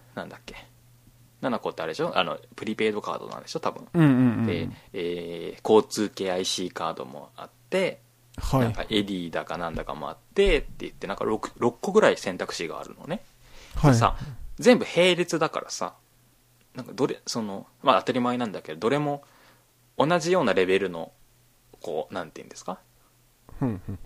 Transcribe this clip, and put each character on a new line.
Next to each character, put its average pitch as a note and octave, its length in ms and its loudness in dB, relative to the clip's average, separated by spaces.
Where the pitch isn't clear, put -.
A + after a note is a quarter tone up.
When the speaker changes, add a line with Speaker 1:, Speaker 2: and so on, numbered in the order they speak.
Speaker 1:
う - 40 -10
ん。 - 20 -8
Speaker 2:
な E2+ 40 -6
ん E2+ 40 -16
だ - 80 -18
っ - 80 -20
け？ - 120 -16
七 A#2+ 180 -2
個 - 120 -4
っ D#2 40 -6
て - 80 -6
あ D#2+ 40 -4
れ D#2+ 60 -4
で - 40 -4
し D3+ 60 -2
ょ？ E3+ 160 0
あ F2+ 40 4
の、 D#2 160 -2
プ - 120 -10
リ G#2+ 100 -4
ペ A2 120 2
イ G#2+ 40 0
ド G#2 80 -4
カ - 120 -6
ー - 60 -6
ド G#1+ 100 -12
な G#1+ 100 -12
ん - 40 -14
で - 60 -20
し - 80 -8
ょ？ D#3+ 40 -6
多 - 100 -2
分。 - 240 -12
Speaker 1:
う E3+ 40 2
ん E3 40 8
う - 20 8
ん D3 40 8
う C3+ 40 8
ん B2 280 4
う - 20 0
ん。 A2+ 40 0
Speaker 2:
で、 E2+ 220 -2
え E2+ 680 -6
ー、 - 140 2
交 G#2+ 160 8
通 G#2 220 -2
系 F#2+ 200 -4
ア F2+ 60 0
イ F#2+ 80 0
シ F#2 220 -4
ー - 40 -4
カ E2 200 -4
ー E2 40 -6
ド C2 120 -10
も C#2 300 -16
あ - 80 -14
っ - 60 -18
て、 F#3 300 -2
Speaker 1:
は - 220 0
い。 - 20 4
Speaker 2:
な A#2 80 2
ん A2 40 -2
か - 100 -4
エ G#2 200 0
デ - 20 2
ィ F#2 260 -6
だ D#2+ 140 -4
か D#2+ 120 -8
な E2+ 140 -6
ん D#2+ 40 -10
だ D#2 100 -6
か C#2 100 -8
も D2 160 -8
あ - 20 -10
っ - 40 -12
て F#3+ 240 4
っ - 40 0
て - 60 -10
言 - 100 -10
っ - 20 -20
て、 - 140 -12
な G2+ 80 -4
ん - 20 -14
か - 80 -4
六、 A2 320 -2
六 A#2+ 240 0
個 G3 120 -4
ぐ G#3+ 80 6
ら D#3+ 100 6
い F#2 80 2
選 F2+ 180 -6
択 F#2 180 -6
肢 E2 140 -6
が D2+ 100 -8
あ C#2 60 -10
る C2+ 140 -18
の - 80 -18
ね。 F3 160 -8
Speaker 1:
は D3+ 120 6
い。 C3+ 40 8
Speaker 2:
で A#2 60 6
さ、 A2+ 180 4
全 G#3 200 8
部 A2 60 -2
並 F3 320 4
列 E3+ 220 -2
だ D#3 100 2
か - 120 -4
ら - 100 -10
さ、 - 240 -6
な B2+ 80 -12
ん A2+ 40 -12
か - 60 -16
ど B2 140 -2
れ、 - 200 -4
そ A#2 160 -4
の、 G2 240 -8
ま C3 140 6
あ F#2+ 40 6
当 - 60 -8
た B2 60 0
り B2 80 0
前 B2 160 0
な B2 100 -2
ん G2 60 -6
だ F2 80 -8
け - 140 -10
ど、 D#2+ 60 -12
ど A2 100 2
れ C#3+ 80 2
も C#3+ 240 -4
同 E3 220 4
じ E3 120 0
よ F#3 120 4
う - 20 2
な G2+ 80 4
レ F#2 140 4
ベ F#2+ 120 4
ル F#2+ 120 0
の、 E2 220 -8
こ D#2 300 -6
う、 - 40 -12
な F#2 80 -6
ん E2 40 -10
て - 160 -18
言 - 20 -16
う - 20 -20
ん - 40 -20
で - 60 -20
す - 80 -18
か？ F#3 140 -8
Speaker 1:
う C#3+ 40 -2
ん G#2+ 240 -2
う G2+ 40 -8
ん。 F#2+ 120 -10